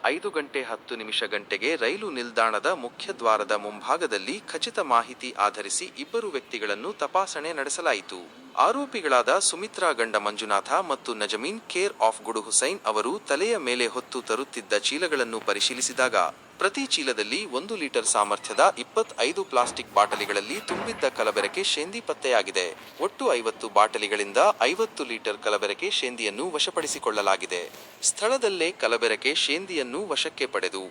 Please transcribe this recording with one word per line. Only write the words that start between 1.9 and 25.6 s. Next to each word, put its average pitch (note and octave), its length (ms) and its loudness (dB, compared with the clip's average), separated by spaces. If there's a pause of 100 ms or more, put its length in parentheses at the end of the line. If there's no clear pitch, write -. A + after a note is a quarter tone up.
ನಿಲ್ದಾಣದ A2+ 540 0 (140)
ಮುಖ್ಯ - 360 -10
ದ್ವಾರದ G#2+ 340 4 (100)
ಮುಂಭಾಗದಲ್ಲಿ A2 720 -2 (180)
ಖಚಿತ A3 260 -4 (140)
ಮಾಹಿತಿ A#2+ 380 2 (160)
ಆಧರಿಸಿ G#2 400 -2 (180)
ಇಬ್ಬರು A3+ 320 -4
ವ್ಯಕ್ತಿಗಳನ್ನು G#2+ 540 -4 (120)
ತಪಾಸಣೆ E3 580 -2
ನಡೆಸಲಾಯಿತು. C3+ 600 -2 (460)
ಆರೋಪಿಗಳಾದ F3+ 680 2 (160)
ಸುಮಿತ್ರಾ F3+ 420 0 (100)
ಗಂಡ A2+ 160 0 (100)
ಮಂಜುನಾಥ G#2 440 0 (200)
ಮತ್ತು C3 200 -4 (120)
ನಜಮೀನ್ A#2+ 400 -4 (100)
ಕೇರ್ F#3+ 240 0 (120)
ಆಫ್ A2 180 0
ಗುಡು A2 220 -2
ಹುಸೈನ್ C#3 420 0
ಅವರು G#2+ 220 0 (180)
ತಲೆಯ G3 240 2 (140)
ಮೇಲೆ B2 180 2 (100)
ಹೊತ್ತು B2+ 240 -6 (100)
ತರುತ್ತಿದ್ದ A2+ 420 -2 (160)
ಚೀಲಗಳನ್ನು C3+ 500 0 (100)
ಪರಿಶೀಲಿಸಿದಾಗ, B2 680 0 (440)
ಪ್ರತಿ G3+ 240 0 (100)
ಚೀಲದಲ್ಲಿ B2 440 0 (200)
ಒಂದು G#3 240 -4
ಲೀಟರ್ B2 300 0
ಸಾಮರ್ಥ್ಯದ G#2 500 2 (220)
ಇಪ್ಪತ್ತೈದು F3+ 680 0
ಪ್ಲಾಸ್ಟಿಕ್ B2 480 0
ಬಾಟಲಿಗಳಲ್ಲಿ G#2 580 0 (140)
ತುಂಬಿದ್ದ A#2+ 380 -2 (100)
ಕಲಬೆರಕೆ G#2+ 440 0 (100)
ಶೇಂದಿ F#3+ 360 -4
ಪತ್ತೆಯಾಗಿದೆ. G2 560 2 (420)
ಒಟ್ಟು C4 200 -4 (100)
ಐವತ್ತು A2+ 400 -4
ಬಾಟಲಿಗಳಿಂದ G#2 640 4 (300)
ಐವತ್ತು F#3+ 420 -2
ಲೀಟರ್ G#2+ 320 -4
ಕಲಬೆರಕೆ G#2 540 0